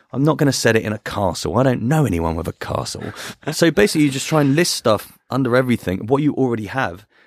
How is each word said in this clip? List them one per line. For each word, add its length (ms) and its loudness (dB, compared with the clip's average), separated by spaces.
I'm 120 -2
not 140 2
gonna 140 4
set 240 0
it 80 0
in 100 -4
a 60 -6
castle. 580 -4
I 60 4
don't 200 0
know 220 2
anyone 300 0
with 120 -6
a 60 -6
castle. 600 -8
<laughs> 220 -8
So 180 2
basically 360 2
you 60 2
just 160 -6
try 140 2
and 140 4
list 200 2
stuff 420 -2
under 260 0
everything, 520 0
what 160 2
you 100 2
already 320 0
have, 400 -6